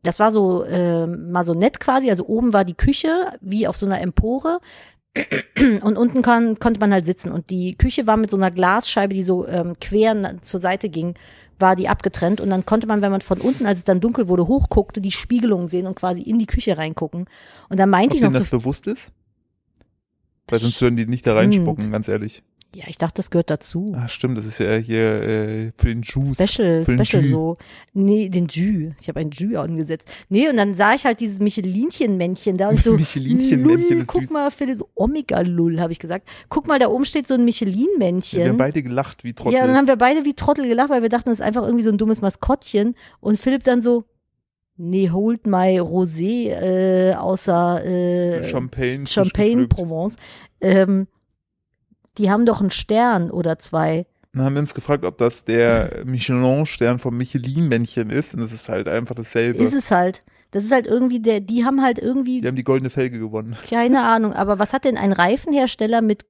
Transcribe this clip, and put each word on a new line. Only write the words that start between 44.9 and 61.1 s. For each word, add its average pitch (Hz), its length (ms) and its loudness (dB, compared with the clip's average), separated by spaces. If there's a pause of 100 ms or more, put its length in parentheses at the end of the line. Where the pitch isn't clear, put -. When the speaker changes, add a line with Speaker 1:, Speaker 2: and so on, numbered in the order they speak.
Speaker 1:
holt 214 380 -2
my 185 320 4
Rosé, 180 680 -2
äh, 185 680 2
außer, 175 680 0
äh, 175 580 0
Speaker 2:
Champagne, 135 600 -4
frisch - 80 -8
Speaker 1:
Champagne 208 380 2 (160)
Speaker 2:
gepflückt. - 20 -8
Speaker 1:
Provence. 170 480 -2 (420)
Ähm, 190 480 2 (1080)
die 202 140 2
haben 220 160 4
doch 214 140 2
einen 190 100 0
Stern 220 600 0
oder 165 280 -2
zwei.“ 160 460 -2 (280)
Speaker 2:
Dann 131 120 -2
haben 139 100 0
wir 143 60 0
uns 147 140 -4
gefragt, 143 300 -2
ob 90 140 -4
das 117 260 0
der 117 600 2
Michelin-Stern 127 920 0
vom 120 180 -6
Michelin-Männchen 123 920 -2
ist. - 260 -4
Und 117 60 -6
es 113 100 -8
ist 113 180 -14
halt 104 180 -4
einfach 117 280 -4
dasselbe. 120 480 -2
Speaker 1:
Ist 254 100 2
es 269 180 -2
halt. 180 320 0 (280)
Das 202 120 -4
ist 220 80 -2
halt 254 160 2
irgendwie 247 320 0